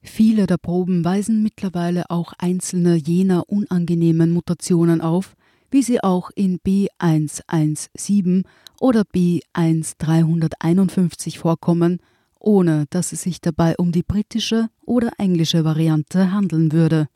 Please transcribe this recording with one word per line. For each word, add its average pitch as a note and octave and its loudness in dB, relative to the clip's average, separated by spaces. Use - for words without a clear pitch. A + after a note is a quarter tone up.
Viele A3 0
der F3+ 0
Proben F3 -2
weisen G#3 -2
mittlerweile F3 -4
auch E3+ -6
einzelne F3 0
jener F3 0
unangenehmen E3+ 2
Mutationen E3+ 0
auf, E3+ -4
wie C4+ 2
sie A#3+ 0
auch F3+ -2
in F#3 -2
B G3 0
eins D#3 0
eins D3+ -2
sieben F#3 0
oder A3+ 2
B F3 0
eins D#3+ -2
dreihunderteinundfünfzig E3 0
vorkommen, E3+ 0
ohne E3+ 2
dass F3 -4
es E3 -10
sich F3 -6
dabei E3 0
um F3 0
die F3 0
britische A3 -4
oder A#3 -2
englische E3 0
Variante D#3+ 0
handeln E3 0
würde. D#3+ 2